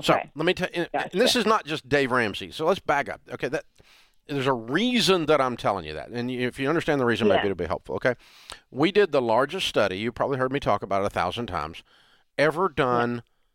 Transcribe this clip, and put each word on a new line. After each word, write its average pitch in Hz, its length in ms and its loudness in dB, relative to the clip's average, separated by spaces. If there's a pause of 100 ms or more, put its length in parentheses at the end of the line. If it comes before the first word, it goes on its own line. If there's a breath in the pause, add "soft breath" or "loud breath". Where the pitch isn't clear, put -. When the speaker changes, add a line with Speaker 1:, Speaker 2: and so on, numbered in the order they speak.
Speaker 1:
So 151 140 4
Speaker 2:
Okay. - 180 -4
Speaker 1:
let 151 140 -4
me 180 80 2
tell 175 180 -4
you, 170 80 -4
and, 151 100 -6
and - 200 -4
this 214 220 2
Speaker 2:
Gotcha. 254 60 0
Speaker 1:
is 202 60 -2
not 208 220 2
just 147 200 -8
Dave 135 240 2
Ramsey. 104 380 0
So 156 160 -6
let's 175 140 2
back 143 300 -2
up. 78 120 -12 (100)
Okay, 123 160 -6
that, 139 180 -6 (640 soft breath)
there's 139 180 -4
a 135 80 2
reason 175 720 0
that 147 160 4
I'm 127 160 -2
telling 98 280 -2
you 78 100 -8
that. 69 140 -10
And 120 200 -6
if 123 300 -4
you 135 100 0
understand 151 320 0
the 123 40 2
reason, 117 200 2
Speaker 2:
Yeah. 104 120 4
Speaker 1:
maybe 101 100 0
it'll 98 80 -2
be 85 100 -4
helpful, 85 300 -4
okay? 120 180 0 (560 loud breath)
We 151 220 0
did 196 200 4
the 139 120 2
largest 135 440 2
study. 98 300 2
You 113 140 -4
probably 131 260 -2
heard 127 140 0
me 139 80 -2
talk 110 240 0
about 98 180 -2
it 101 60 0
a - 20 -2
thousand 95 380 -2
times, 82 340 -8 (560 soft breath)
ever 160 280 2
Speaker 2:
Yeah. 156 100 -4
Speaker 1:
done 120 480 2 (320)